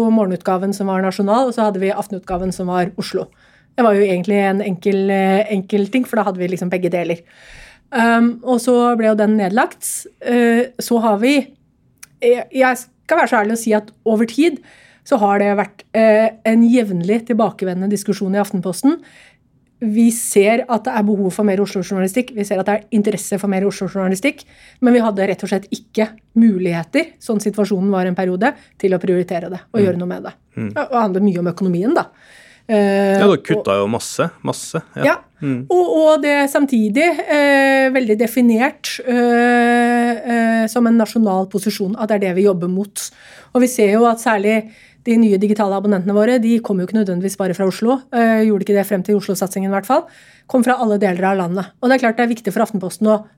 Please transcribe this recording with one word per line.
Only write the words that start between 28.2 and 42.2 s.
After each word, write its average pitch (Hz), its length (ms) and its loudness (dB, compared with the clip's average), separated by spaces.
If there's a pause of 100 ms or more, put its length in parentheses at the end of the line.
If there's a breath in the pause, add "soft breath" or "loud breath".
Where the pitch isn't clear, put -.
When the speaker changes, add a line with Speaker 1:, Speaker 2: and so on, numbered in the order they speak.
Speaker 1:
til 185 160 0
å 180 40 -4
prioritere 180 520 -2
det 180 80 -12 (140)
og 226 80 0
Speaker 2:
Mm. 202 40 4
Speaker 1:
gjøre 175 140 0
noe 180 80 -6
med 180 160 -8
det. 185 100 -14 (240)
Speaker 2:
Mm. 107 180 -6
Speaker 1:
Ja, 294 100 -4
og 302 60 -16
det 247 120 2
handler 190 180 0
mye 202 180 2
om 175 140 -2
økonomien, 185 400 -2
da. 294 120 0 (640 soft breath)
Eh, 196 520 2
Speaker 2:
Ja, 202 80 4
dere 196 100 6
Speaker 1:
og 139 60 -10
Speaker 2:
kutta 117 340 -2
jo 101 100 0
masse, 120 440 -4 (120)
masse. - 380 -8 (140)
Ja. - 80 -4
Speaker 1:
Ja, 320 120 2 (260)
Speaker 2:
Mm. 139 280 -4
Speaker 1:
og, 349 160 2 (300)
og 294 80 -2
det 294 80 0
er 285 160 2
samtidig, 277 720 0 (100)
eh, 269 640 2
veldig 247 260 0
definert, 233 880 0
eh, 240 1300 2 (320)
eh, 220 40 -2
som 233 200 0
en 233 100 4
nasjonal 208 540 0
posisjon, 202 480 -4
at 220 100 -4
det 214 80 2
er 196 120 0